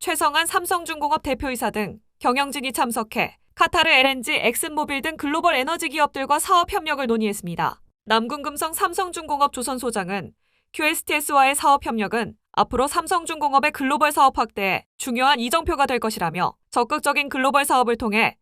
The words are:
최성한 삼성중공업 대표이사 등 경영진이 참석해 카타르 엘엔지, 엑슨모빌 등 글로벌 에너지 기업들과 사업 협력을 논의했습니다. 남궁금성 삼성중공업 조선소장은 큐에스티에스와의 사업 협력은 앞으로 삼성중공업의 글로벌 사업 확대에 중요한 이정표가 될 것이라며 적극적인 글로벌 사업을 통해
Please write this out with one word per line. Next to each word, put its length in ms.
최성한 460
삼성중공업 800
대표이사 460
등 280
경영진이 500
참석해 680
카타르 340
엘엔지, 420
엑슨모빌 720
등 140
글로벌 400
에너지 320
기업들과 500
사업 340
협력을 320
논의했습니다. 760
남궁금성 680
삼성중공업 800
조선소장은 840
큐에스티에스와의 840
사업 280
협력은 520
앞으로 340
삼성중공업의 880
글로벌 400
사업 260
확대에 460
중요한 420
이정표가 460
될 120
것이라며 560
적극적인 580
글로벌 360
사업을 320
통해 460